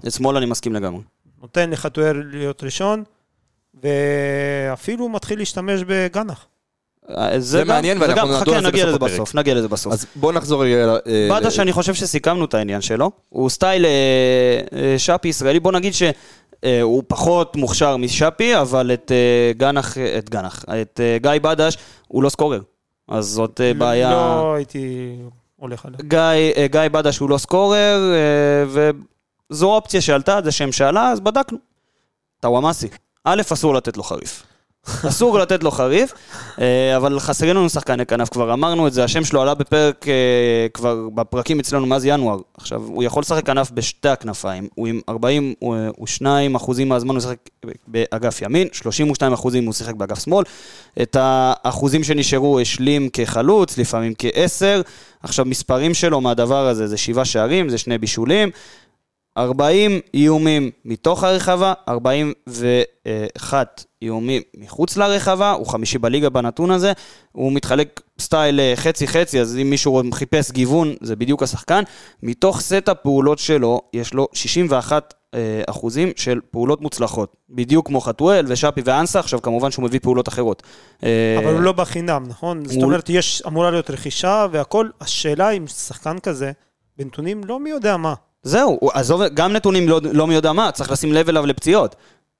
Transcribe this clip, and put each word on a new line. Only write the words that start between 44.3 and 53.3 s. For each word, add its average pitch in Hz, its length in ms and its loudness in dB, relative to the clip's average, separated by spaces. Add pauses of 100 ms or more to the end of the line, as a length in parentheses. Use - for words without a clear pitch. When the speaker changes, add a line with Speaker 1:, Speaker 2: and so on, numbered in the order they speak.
Speaker 1:
הוא 117 120 -6
עם 117 220 -4
ארבעים 131 460 0 (480)
ושניים 139 520 0
אחוזים 127 340 -2
מהזמן 127 260 0
הוא 131 60 0
שיחק 123 160 -8 (520)
באגף 113 540 -4
ימין, 151 300 0
שלושים 151 380 -2
ושתיים 135 220 0
אחוזים 123 320 0
הוא 110 100 -4
שיחק 113 200 -8
באגף 101 300 -8
שמאל, 185 200 2 (580)
את - 180 -2
האחוזים 131 840 2
שנשארו 143 560 2
השלים 135 480 0
כחלוץ, 131 680 2